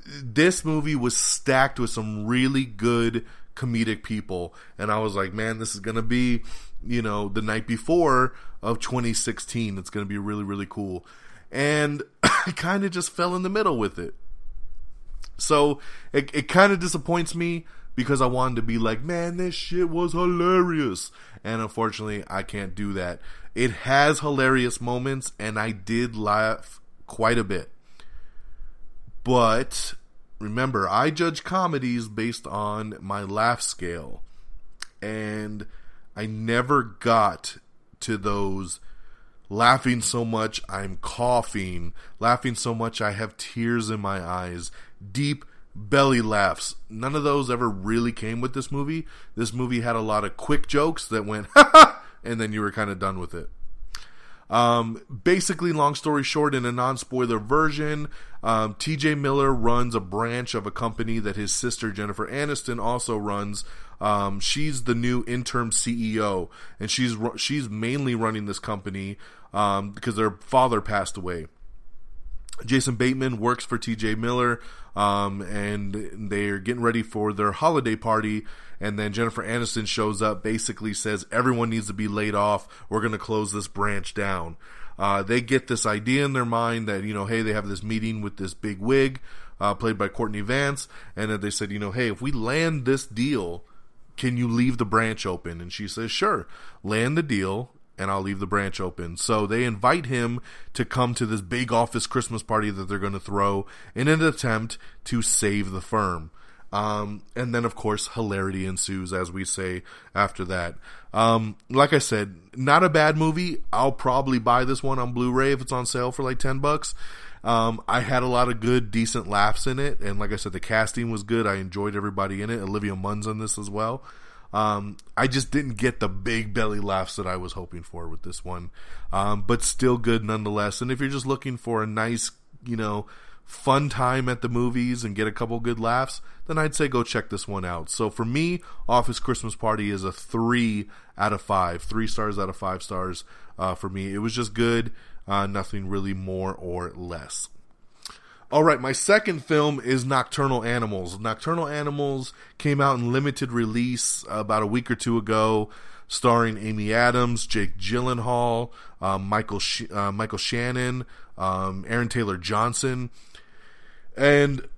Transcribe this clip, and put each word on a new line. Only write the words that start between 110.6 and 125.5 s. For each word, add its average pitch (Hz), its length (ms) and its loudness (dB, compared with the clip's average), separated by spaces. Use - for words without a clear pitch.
Um, 110 420 4
like 139 240 6
I 143 60 6
said, 104 360 0
not 143 300 6
a 180 60 6
bad 156 260 6
movie. 160 560 0
I'll 117 220 4
probably 131 460 2
buy 120 260 4
this 131 180 0
one 131 160 2
on 123 140 -2
Blu-ray 127 400 4
if 127 80 0
it's 123 100 -8
on 127 140 0
sale 123 260 0
for, 139 120 -4
like, 127 140 0
ten 135 220 4
bucks. 147 340 0
Um, 113 420 4
I 120 140 4
had 123 220 2
a 127 40 0
lot 123 220 4
of 117 100 0
good, 117 320 4
decent 113 360 0
laughs 104 400 4
in 131 120 2
it. - 220 4
And 101 180 2
like 104 140 2
I - 20 0
said, 98 160 -4
the 90 80 -6
casting 113 520 0
was 104 120 -2
good. 110 240 2
I 98 80 2
enjoyed 98 400 -4
everybody 98 460 -2
in 110 80 -4
it. 117 100 -2
Olivia 98 360 -2
Munn's 104 320 -2
in 107 100 -2
this 107 200 -4
as 101 120 -8
well. 110 340 -4
Um, 104 460 0
I 127 120 4
just 131 240 -2